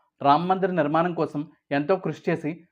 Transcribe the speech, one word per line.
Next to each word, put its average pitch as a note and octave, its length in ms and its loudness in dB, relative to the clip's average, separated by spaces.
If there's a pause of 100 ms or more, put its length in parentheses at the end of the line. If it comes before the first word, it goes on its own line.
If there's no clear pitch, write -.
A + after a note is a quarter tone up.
(220)
రామ D3 240 4
మందిర F#3+ 240 0
నిర్మాణం E3 440 0
కోసం D3+ 320 -4 (240)
ఎంతో D3 260 0
కృషి F#3 340 -6
చేసి E3 300 -4 (120)